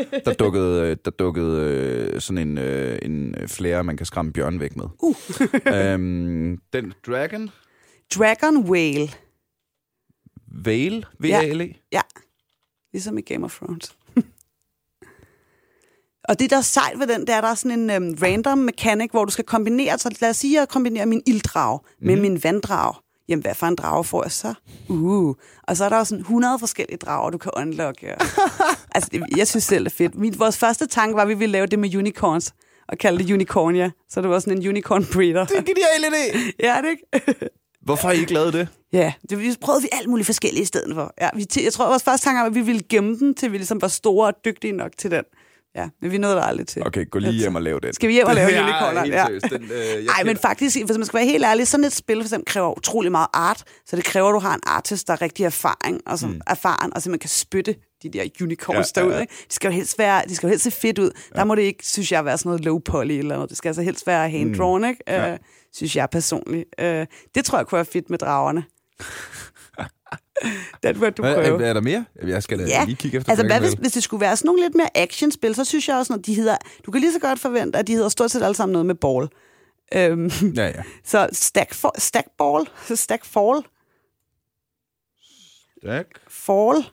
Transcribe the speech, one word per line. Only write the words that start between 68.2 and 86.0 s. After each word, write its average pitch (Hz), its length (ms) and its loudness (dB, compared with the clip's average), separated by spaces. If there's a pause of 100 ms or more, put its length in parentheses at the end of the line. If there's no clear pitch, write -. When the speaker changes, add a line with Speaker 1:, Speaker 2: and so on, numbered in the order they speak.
Speaker 2:
<laughs> - 840 -16 (1000)
Den 226 160 0
burde 214 120 2
du 208 120 -6
Speaker 1:
Hvad, 139 120 2
Speaker 2:
prøve. 156 300 2
Speaker 1:
er, 117 40 2
er 113 40 2
der 107 80 0
mere? 175 240 -2 (180)
Jeg 90 200 -2
skal - 160 -4
da 92 60 -4
Speaker 2:
Ja. 262 200 2
Speaker 1:
lige 190 120 -4
kigge 127 200 -4
efter 131 160 0
Speaker 2:
Altså, 220 120 2
hvad 214 60 2
Speaker 1:
Dragon 214 140 4
Speaker 2:
hvis, 359 100 2
Speaker 1:
Ball. 104 80 -8
Speaker 2:
hvis 254 100 0
det 240 100 -2
skulle 214 180 -4
være 202 160 2
sådan - 100 0
nogle 349 160 4
lidt 339 120 0
mere 330 220 2
actionspil, 220 580 0
så 254 100 -2
synes 294 240 -2
jeg 269 80 2
også, 254 160 0
når 208 100 -4
de 214 120 -2
hedder... 214 220 2 (300)
Du 208 40 -14
kan 247 100 0
lige 320 120 4
så 339 60 0
godt 269 200 -2
forvente, 240 400 -2
at 202 80 0
de 220 80 0
hedder 220 140 4
stort 233 220 2
set 240 120 0
alle 202 120 2
sammen 196 180 0
noget 170 140 2
med 180 80 2
ball. 139 340 0 (640)
Øhm, 170 320 2 (300)
Speaker 1:
Ja, 107 100 2
ja. 82 160 -6 (140)
Speaker 2:
<laughs> - 80 -20
så 202 280 2
stack - 420 -2
for, - 240 -2
stack - 280 -2 (120)
ball, 151 280 2 (300)
stack 220 280 -4
fall. 233 380 2 (2250)
Speaker 1:
Stack? 127 460 -8